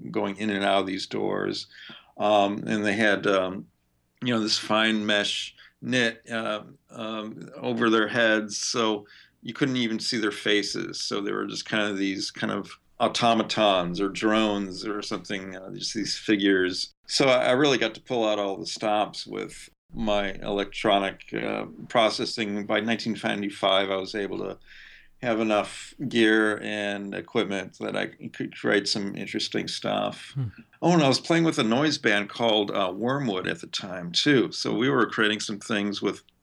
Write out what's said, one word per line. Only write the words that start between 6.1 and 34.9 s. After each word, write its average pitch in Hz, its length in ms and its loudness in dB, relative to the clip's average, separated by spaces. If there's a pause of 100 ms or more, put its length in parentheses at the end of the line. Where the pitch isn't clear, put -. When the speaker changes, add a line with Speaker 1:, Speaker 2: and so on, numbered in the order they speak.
Speaker 1:
uh, 110 300 -4 (300)
um, 110 560 -8 (100)
over 120 340 2
their 110 160 4
heads, 107 500 2
so 110 480 0 (380)
you 117 100 -8
couldn't 131 240 0
even 110 220 0
see 127 180 -2
their 104 140 0
faces. 101 680 0
So 104 220 -4
they 101 100 -4
were 101 140 -2
just 101 240 -8
kind 107 200 0
of 98 80 -4
these 98 340 -2
kind 110 200 -4
of 101 200 -6 (280)
automatons 107 1000 2
or 101 80 0
drones 101 760 0
or 104 160 -6
something, 95 540 -8
uh, 95 160 -14
just 98 220 -6
these 101 240 -4
figures. 98 760 2 (140)
So 135 220 4
I, 127 160 4
I 127 60 4
really 135 260 4
got 110 160 0
to 113 80 -16
pull 117 260 0
out 104 120 2
all 98 180 -2
the 107 80 -8
stops 104 600 -2
with 101 440 -10 (260)
my 104 380 0
electronic, 101 1000 0
uh, - 340 -4 (200)
processing. 107 760 0
By 110 160 0
nineteen 113 420 -2
ninety-five, 101 640 0
I 98 60 0
was 95 200 -4
able 95 240 -4
to 95 180 -8 (640)
have 117 180 0
enough 107 540 0 (140)
gear 110 540 4
and 101 520 -4
equipment 98 640 -4
that 104 160 -6
I 101 120 -2
could - 480 -10
create 104 320 2
some 98 280 -2
interesting 101 520 -4
stuff. 104 680 -4
Speaker 2:
Hmm. 135 100 -2 (380)
Speaker 1:
Oh, 170 120 4
and 160 100 6
I 139 40 6
was 131 120 4
playing 165 240 2
with 156 160 2
a 131 40 4
noise 135 340 2
band 104 320 2
called, 107 420 2
uh, 98 240 0
Wormwood 110 520 0
at 87 120 -4
the - 80 -14
time, 90 460 -8
too. 127 380 4
So - 220 -2
we 117 160 2
were 127 180 4